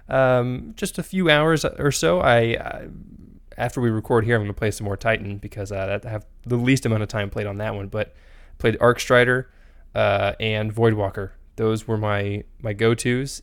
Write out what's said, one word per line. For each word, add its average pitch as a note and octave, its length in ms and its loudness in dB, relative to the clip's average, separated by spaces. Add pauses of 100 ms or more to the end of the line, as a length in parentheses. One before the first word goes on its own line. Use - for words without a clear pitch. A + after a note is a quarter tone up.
um, B2+ 680 0
just - 220 -6
a E3 60 -6
few F#3 260 0
hours D3+ 340 4
or - 280 0
so. E3 280 2
I, A#2 360 4
uh, - 300 -10 (720)
after B2 220 -4
we A#2+ 80 2
record A2 380 2
here, A#2 100 2
I'm G#2+ 60 0
gonna G2+ 100 -6
play G#2+ 180 -2
some G#2+ 140 -8
more G2+ 140 -6
Titan G#2+ 400 -2
because, G2+ 340 -10
uh, F#2+ 140 -4
that G2+ 180 -4
I A#2+ 60 -12
have G#2+ 160 -8 (180)
the A#2+ 140 -2
least B2+ 260 2
amount A2 180 2
of G#2 60 -4
time G2+ 220 -4
played G#2 160 -4
on G2+ 100 -6
that G#2+ 180 -6
one, G2+ 140 -8
but G#2+ 260 -6 (440)
played A2+ 220 2
Arcstrider, B2 680 4 (480)
uh, G2+ 440 2
and G#2+ 360 -2
Voidwalker. G#2 560 0 (260)
Those A2 320 -2
were A2 80 0
my, G2+ 480 -2 (160)
my A2 140 -6
go-tos, B2 680 0